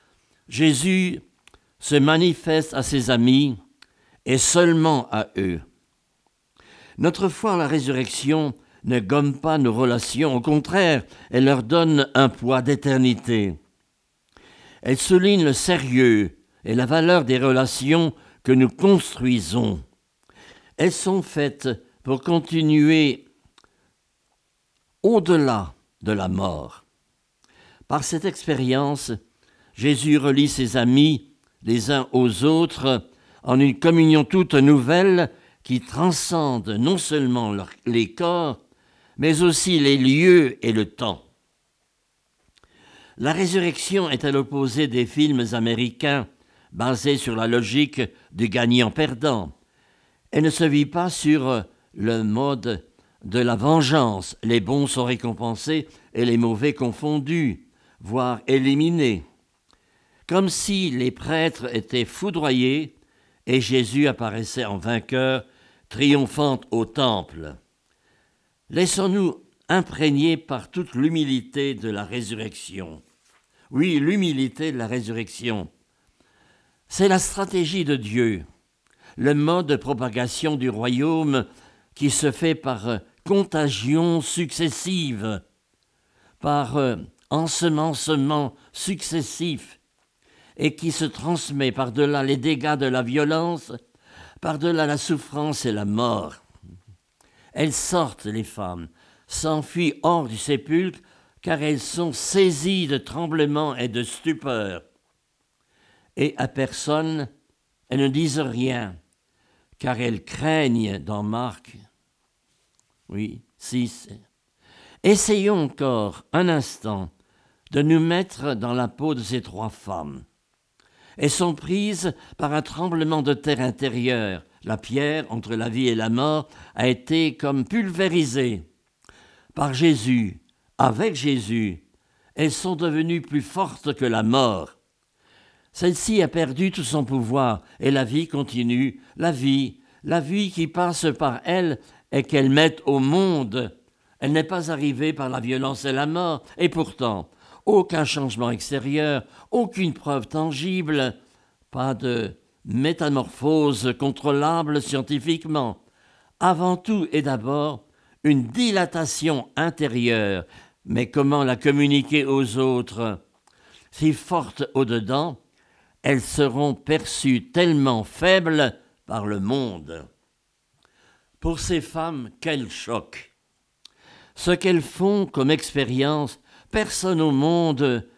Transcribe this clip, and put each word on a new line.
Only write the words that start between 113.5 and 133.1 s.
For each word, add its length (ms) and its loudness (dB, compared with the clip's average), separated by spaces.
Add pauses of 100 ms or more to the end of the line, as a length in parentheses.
six. 500 -6 (920)
Essayons 640 4
encore 680 -2
un 160 2
instant 600 -4 (580)
de 140 0
nous 160 4
mettre 560 -2
dans 180 -4
la 140 -2
peau 260 -4
de 80 -6
ces 220 -6
trois 260 -10
femmes. 540 -12 (920)
Elles 120 0
sont 240 0
prises 600 -4 (220)
par 140 -4
un 120 -2
tremblement 580 -2
de 140 2
terre 260 -2
intérieur. 800 -2 (220)
La 120 -4
pierre 520 -4
entre 260 -8
la 120 -4
vie 220 0
et 60 2
la 140 -2
mort 380 0 (260)
a 140 0
été 480 0
comme 300 -2
pulvérisée. 1000 0 (920)
Par 200 -2
Jésus, 680 2 (360)
avec 380 2
Jésus, 680 -2 (520)
elles 180 0
sont 240 -4
devenues 440 -2